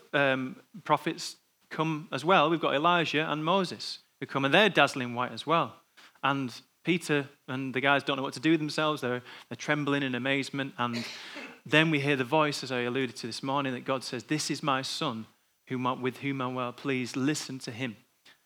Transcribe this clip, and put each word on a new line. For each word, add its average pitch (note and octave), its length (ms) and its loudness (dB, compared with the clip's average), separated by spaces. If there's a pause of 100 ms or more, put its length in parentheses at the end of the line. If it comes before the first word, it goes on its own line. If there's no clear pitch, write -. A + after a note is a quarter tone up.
(120)
um, C3+ 440 2 (280)
prophets - 520 -2 (340)
come D#3 420 -2
as C3+ 140 -4
well. E3 240 6
We've E3 100 2
got C#3+ 140 0
Elijah D#3+ 560 2
and D3+ 120 -2
Moses E3+ 580 -2 (200)
who C3+ 60 -8
come, C#3 180 -2
and C#3 80 2
they're G3+ 160 8
dazzling C3 460 2
white A#2+ 180 -4
as A2+ 140 -10
well. D3 300 0 (460)
And C#3 300 2 (320)
Peter D#3 420 2 (200)
and C3 260 -4
the B2+ 80 -2
guys C#3 220 4
don't C#3 160 -2
know C3 40 -2
what C#3 120 -4
to C3 60 -10
do D#3 100 4
with D#3+ 100 6
themselves. D3+ 400 0
They're, B2 220 -2 (260)
they're - 80 -10
trembling C#3+ 460 0
in C3 120 -2
amazement. C3+ 640 -2
And A#2 300 -2 (580)
then D#3 260 6
we D3 100 2
hear C#3 160 2
the C3 80 2
voice, D3 380 2
as B2+ 80 -6
I B2 100 0
alluded A#2+ 360 -2
to - 100 -10
this A2+ 160 -8
morning, C#3 300 -2
that B2 140 -8
God C3+ 180 -2
says, A#2+ 200 -6
"This D3+ 260 -2
is C#3+ 120 -6
my C3+ 200 0
son, A#2 420 -4 (440)
whom B2+ 180 -2
I, B2+ 60 2
with C3 260 -2
whom C#3 240 -4
I'm B2+ 120 -4
well B2 200 -4
pleased. B2+ 420 -2
Listen C3+ 440 0
to - 100 -12
him." A2+ 260 -6 (500)